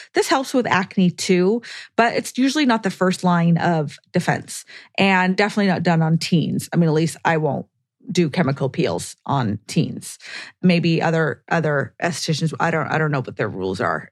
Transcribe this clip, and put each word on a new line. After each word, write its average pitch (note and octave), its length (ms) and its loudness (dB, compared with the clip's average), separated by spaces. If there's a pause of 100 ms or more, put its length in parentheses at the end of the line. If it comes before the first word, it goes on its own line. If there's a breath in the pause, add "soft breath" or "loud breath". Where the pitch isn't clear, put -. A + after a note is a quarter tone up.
(140 loud breath)
This G4 140 0
helps C4+ 260 -2
with B3 120 2
acne F#3 440 2
too, F#3 500 2 (340 loud breath)
but A3+ 200 2
it's - 240 -6
usually C#4 260 2
not A3+ 180 2
the F#3+ 80 0
first F#3 320 0
line E3+ 360 4
of D#3+ 400 0 (140)
defense - 520 -2 (320 loud breath)
and F#3+ 400 2
definitely G#3 320 2
not E3+ 140 0
done E3+ 180 4
on D#3+ 160 2
teens. D3 560 0
I - 40 0
mean, E3 120 4
at D3+ 60 2
least D#3+ 320 0
I E3 100 2
won't D#3 300 -2 (440)
do E3+ 180 2
chemical C#3 400 0
peels G#2+ 460 -4 (120)
on A2+ 420 -2
teens. - 500 -4 (420 loud breath)
Maybe E3+ 400 2
other, E3 480 -2
other C#3+ 540 -2
estheticians, D#3+ 560 -4
I E3 140 0
don't, D#3+ 160 -4
I D3+ 100 -2
don't D#3 140 0
know C3+ 100 -2
what G#2 140 -10
their A2+ 120 -2
rules F#2+ 320 -4
are. E2+ 320 -4